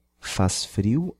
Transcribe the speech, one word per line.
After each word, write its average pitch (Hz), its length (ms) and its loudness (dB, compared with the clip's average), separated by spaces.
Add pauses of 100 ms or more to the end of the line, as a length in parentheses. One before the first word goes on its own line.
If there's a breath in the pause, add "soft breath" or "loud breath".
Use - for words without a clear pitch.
(200)
Faz - 440 0
frio 123 560 0